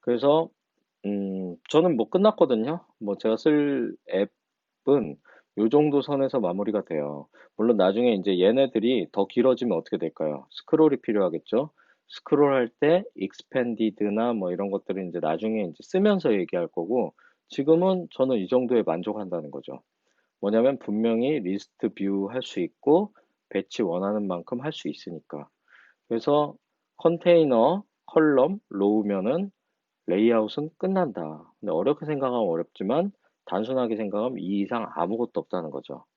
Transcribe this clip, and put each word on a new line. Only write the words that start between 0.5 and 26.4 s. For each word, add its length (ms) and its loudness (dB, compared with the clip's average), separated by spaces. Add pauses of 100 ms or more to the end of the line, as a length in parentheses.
음, 500 -4 (140)
저는 280 2
뭐 120 -2
끝났거든요. 760 0 (140)
뭐 180 -4
제가 200 0
쓸 580 0 (140)
앱은 1040 -2 (420)
요 120 2
정도 320 4
선에서 380 -2
마무리가 440 -2
돼요. 440 -6 (300)
물론 200 2
나중에 360 4
이제 260 0
얘네들이 720 2
더 140 0
길어지면 520 0
어떻게 200 -6
될까요? 540 -6
스크롤이 460 2
필요하겠죠. 760 -2 (360)
스크롤할 640 2 (100)
때 240 4 (120)
익스펜디드나 1200 -2
뭐 180 -2
이런 180 -4
것들은 400 -6
이제 100 -6
나중에 440 -2
이제 180 -8
쓰면서 520 2
얘기할 340 -2
거고, 460 -4 (360)
지금은 600 2
저는 260 0
이 100 -2
정도에 360 2
만족한다는 680 -6
거죠. 300 -14 (580)
뭐냐면 400 2
분명히 600 0
리스트 540 -4
뷰 380 -2
할 100 -6
수 200 -8
있고 500 0 (380)
배치 320 -6
원하는 460 -2
만큼 340 -8
할 100 -8
수 160 -12
있으니까. 640 -12 (580)
그래서 480 0 (420)